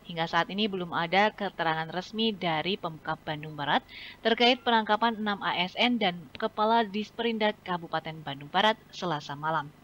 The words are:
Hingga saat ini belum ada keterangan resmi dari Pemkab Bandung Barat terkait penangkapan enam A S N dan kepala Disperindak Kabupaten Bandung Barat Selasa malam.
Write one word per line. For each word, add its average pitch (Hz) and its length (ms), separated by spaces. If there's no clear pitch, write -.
Hingga 165 240
saat 170 240
ini 208 160
belum 180 240
ada 185 400
keterangan 160 560
resmi 214 400
dari 175 480
Pemkab 160 480
Bandung 151 320
Barat 143 240
terkait 240 400
penangkapan 220 560
enam 208 240
A 170 240
S - 80
N 240 240
dan 175 240
kepala 220 480
Disperindak 214 800
Kabupaten 165 560
Bandung 143 320
Barat 214 240
Selasa 151 400
malam. 151 320